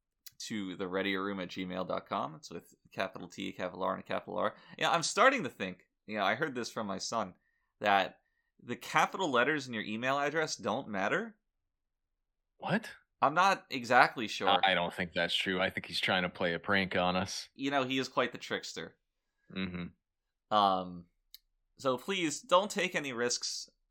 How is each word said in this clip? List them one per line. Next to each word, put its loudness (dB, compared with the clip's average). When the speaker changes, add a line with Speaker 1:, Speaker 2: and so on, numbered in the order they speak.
Speaker 1:
to -6
the -4
readier 0
room -4
at -6
gmail -6
dot -4
com. -4
It's -18
with -14
capital -6
T, -8
capital -6
R, 2
and -8
a -18
capital -4
R. 0
Yeah, 0
I'm 2
starting 4
to -4
think, -8
you -6
know, 2
I 4
heard -2
this -4
from -6
my -4
son, -4
that 4
the -8
capital 0
letters 2
in -6
your -4
email -2
address -2
don't -4
matter. -2
Speaker 2:
What? -2
Speaker 1:
I'm 2
not 4
exactly 4
sure. -2
Speaker 2:
I, 6
I 4
don't 0
think -6
that's 0
true. 0
I 2
think -8
he's -6
trying 2
to 0
play 0
a -2
prank 2
on 4
us. -4
Speaker 1:
You -4
know, 2
he 0
is 0
quite 0
the -12
trickster. -8
Speaker 2:
Mm-hmm. -8
Speaker 1:
Um, 2
so 0
please -2
don't 4
take -2
any -4
risks, -4